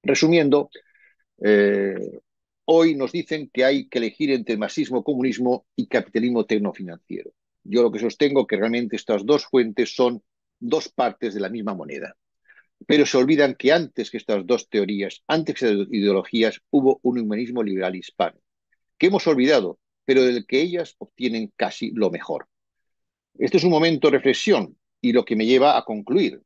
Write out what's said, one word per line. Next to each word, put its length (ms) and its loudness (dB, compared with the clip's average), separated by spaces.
Resumiendo, 680 2
eh, 760 2
hoy 300 4
nos 180 -4
dicen 400 -6
que 120 0
hay 240 0
que 100 -6
elegir 320 -2
entre 260 -2
marxismo, 480 -4
comunismo 600 -2
y 100 -4
capitalismo 600 -2
tecnofinanciero. 840 -6
Yo 180 0
lo 80 4
que 80 -8
sostengo 480 0
que 100 -2
realmente 400 -4
estas 300 -4
dos 200 0
fuentes 480 -2
son 280 0
dos 300 -4
partes 460 -4
de 60 -6
la 80 -4
misma 260 -8
moneda. 420 -12
Pero 200 4
se 100 -2
olvidan 380 4
que 180 2
antes 380 -2
que 80 -10
estas 280 -4
dos 220 -2
teorías, 580 -4
antes 280 -2
que 120 -4
estas 240 0
ideologías, 680 0
hubo 320 2
un 160 0
humanismo 440 -4
liberal 340 -4
hispano, 420 -6
que 80 2
hemos 200 2
olvidado, 520 2
pero 180 4
del 240 0
que 140 0
ellas 380 -4
obtienen 580 -6
casi 360 -4
lo 180 0
mejor. 380 -10
Este 180 0
es 80 4
un 60 4
momento 380 2
de 100 4
reflexión 580 0
y 120 0
lo 120 4
que 120 -2
me 100 0
lleva 300 6
a 80 -2
concluir. 600 -2